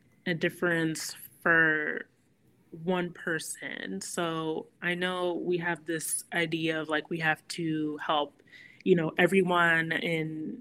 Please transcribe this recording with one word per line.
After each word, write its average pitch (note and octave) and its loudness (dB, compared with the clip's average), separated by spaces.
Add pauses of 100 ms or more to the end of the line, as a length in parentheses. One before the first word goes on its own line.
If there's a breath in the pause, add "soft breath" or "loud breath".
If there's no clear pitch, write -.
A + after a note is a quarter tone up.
(260)
a F3+ -2
difference E3 -2 (280)
for D#3+ 2 (800)
one F3+ 0
person. - -8
So D#3+ -4 (160)
I F3 0
know F3+ -2
we F3 -2
have E3+ -4
this - -4
idea D#3+ -2
of, D#3 -6
like, D3+ -2
we E3+ -2
have D#3 0
to D#3 -2
help, D3 0 (420 soft breath)
you F#3 8
know, D#3+ 2
everyone F3 6
in, D#3+ -2